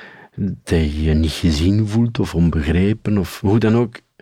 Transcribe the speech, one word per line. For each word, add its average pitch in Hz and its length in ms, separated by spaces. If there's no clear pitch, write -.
dat - 440
je 76 240
je 78 100
niet 78 180
gezien 90 560
voelt 117 320
of 95 160
onbegrepen 85 800
of 87 240
hoe 101 180
dan 110 160
ook. 117 200